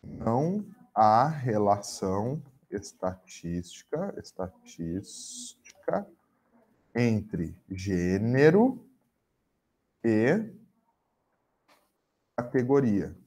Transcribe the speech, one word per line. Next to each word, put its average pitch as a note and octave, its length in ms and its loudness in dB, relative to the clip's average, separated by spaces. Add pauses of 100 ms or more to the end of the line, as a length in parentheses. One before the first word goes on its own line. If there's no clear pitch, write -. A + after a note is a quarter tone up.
não D#3+ 600 -2 (300)
há A2 320 6
relação G#2+ 1160 -2 (280)
estatística, F#2 1500 -8
estatística - 1900 -10 (880)
entre G#2+ 640 0 (140)
gênero G#2+ 1120 2 (1200)
e A#2+ 480 2 (1800)
categoria. B2 800 0 (100)